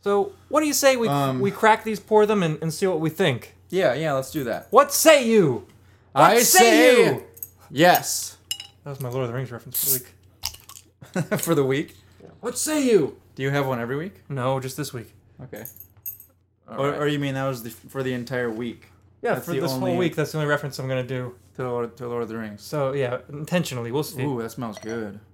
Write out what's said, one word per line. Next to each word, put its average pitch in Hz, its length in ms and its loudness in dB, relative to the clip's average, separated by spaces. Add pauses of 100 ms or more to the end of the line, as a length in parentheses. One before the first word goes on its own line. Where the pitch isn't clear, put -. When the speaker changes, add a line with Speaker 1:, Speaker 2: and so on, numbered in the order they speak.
Speaker 1:
So 202 320 0 (160)
what 285 120 2
do 311 60 0
you 285 60 -2
say 269 220 4
we, 233 120 0
Speaker 2:
Um, 139 340 0
Speaker 1:
we 202 100 2
crack 220 320 4
these, 220 160 -6
pour 214 280 4
them, 208 160 2
and, 156 180 -2
and 160 120 -4
see - 140 -4
what 175 140 0
we 160 80 0
think? 151 460 -2 (160)
Speaker 2:
Yeah, 170 220 2
yeah, 151 200 -2
let's 135 180 -4
do 143 140 -4
that. - 260 -6
Speaker 1:
What 285 220 6
say 294 340 6
you? 170 400 4 (460)
What 143 180 6
Speaker 2:
I 233 80 6
Speaker 1:
say 349 200 6
Speaker 2:
say 311 460 8
Speaker 1:
you? 135 180 0 (460)
Speaker 2:
yes. - 680 2 (460)
Speaker 1:
That 147 60 -14
was 135 120 -12
my 127 80 -6
Lord 127 160 -4
of 117 40 -6
the 117 60 -8
Rings 127 160 -6
reference 120 320 -8
for 131 160 0
the - 60 -16
week. - 80 -20 (1000)
Speaker 2:
<laughs> 185 280 -4
For 165 140 0
the 143 80 2
week? 139 320 -2 (440)
Speaker 1:
What 247 180 -8
say 302 300 -2
you? 165 300 2 (180)
Speaker 2:
Do 135 80 -8
you 139 60 -2
have 139 180 -2
one 127 120 -4
every 120 160 -6
week? 175 340 -10
Speaker 1:
No, 131 300 -2
just 131 180 -10
this 147 160 -8
week. 113 200 -14 (300)
Speaker 2:
Okay. 110 200 -16 (1040)
Speaker 1:
All 117 180 -16
Speaker 2:
Or, 143 60 0
Speaker 1:
right. 143 100 -6
Speaker 2:
or 147 60 0
you 147 120 0
mean 139 160 -4
that 135 120 -4
was 127 160 -6
the, 117 80 -12
for 135 320 -10
the 127 100 -2
entire 123 360 -4
week? 113 360 -8 (360)
Speaker 1:
Yeah, 233 140 -2
Speaker 2:
That's 127 100 -8
Speaker 1:
for 170 80 -6
Speaker 2:
the - 80 -2
Speaker 1:
this - 100 -2
Speaker 2:
only 131 200 -2
Speaker 1:
whole 175 80 0
week, 175 160 -2
that's 151 160 -4
the 156 60 -6
only 151 120 -2
reference 143 300 -4
I'm 131 80 -6
gonna 131 160 -4
do. 127 320 -8 (200)
Speaker 2:
To 135 80 -8
Lord, 120 340 -4
to 123 100 -12
Lord 120 160 -4
of 107 60 -8
the 110 80 -8
Rings. 107 240 -12
Speaker 1:
So, 139 320 -4
yeah, 127 260 -4 (100)
intentionally, 143 640 -4
we'll 147 120 -2
see. 127 200 -8
Speaker 2:
Ooh, 135 180 -2
that 113 100 -8
smells 113 280 -10
good. 110 400 -8 (140)